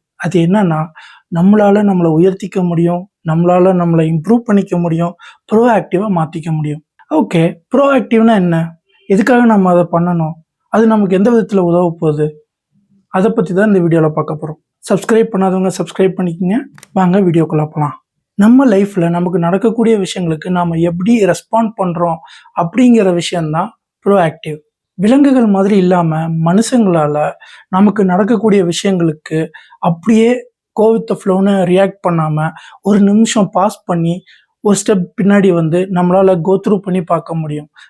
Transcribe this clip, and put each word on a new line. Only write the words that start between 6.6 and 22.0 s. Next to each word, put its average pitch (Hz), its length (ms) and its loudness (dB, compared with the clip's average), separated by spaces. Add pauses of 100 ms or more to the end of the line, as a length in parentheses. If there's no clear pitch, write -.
ஓகே, 208 320 0 (320)
ப்ரோஆக்டிவ்னா 233 600 2
என்ன? 175 220 0 (520)
எதுக்காக 240 360 2
நம்ம 202 240 4
அதை 175 220 2
பண்ணணும்? 170 440 -2 (380)
அது 220 140 2
நமக்கு 208 280 2
எந்த 202 160 2
விதத்துல 220 260 0
உதவ 175 420 0
போகுது? 151 260 -2 (880)
அதை 190 180 0
பத்தி 202 220 -2
தான் 202 140 0
இந்த 202 120 2
வீடியோல 165 300 2
பார்க்க 156 320 -6
போறோம். 156 180 -12 (240)
சப்ஸ்கிரைப் 220 480 0
பண்ணாதவங்க 185 460 -2
சப்ஸ்கிரைப் 185 400 -2
பண்ணிக்கங்க. 180 400 -4 (360)
வாங்க 190 260 2
வீடியோக்குள்ள 160 520 0
போலாம். 147 240 -6 (420)
நம்ம 240 280 4
லைஃப்ல 196 440 0
நமக்கு 175 300 -2
நடக்கக்கூடிய 220 580 0
விஷயங்களுக்கு 170 520 -6
நாம 175 260 -2
எப்படி 175 380 -2 (120)
ரெஸ்பாண்ட் 220 520 -2
பண்றோம் 170 420 -4 (420)